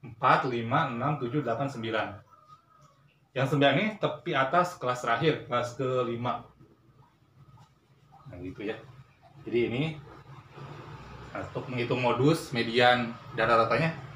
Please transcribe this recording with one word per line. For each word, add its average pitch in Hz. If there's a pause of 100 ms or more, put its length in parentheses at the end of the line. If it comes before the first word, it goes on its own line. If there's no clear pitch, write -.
Empat, 135
lima, 123
enam, 127
tujuh, 127
delapan, 120
sembilan. 110 (1200)
Yang 135
sembilan 139
ini 214 (140)
tepi 151
atas 151
kelas 123
terakhir, 120
kelas 120
kelima. 120 (1900)
Nah, -
gitu 92
ya. 110 (720)
Jadi 113 (100)
ini, 127 (1500)
nah, 98
untuk -
menghitung 123
modus, 123
median, 120 (240)
dan 113
rata-ratanya 117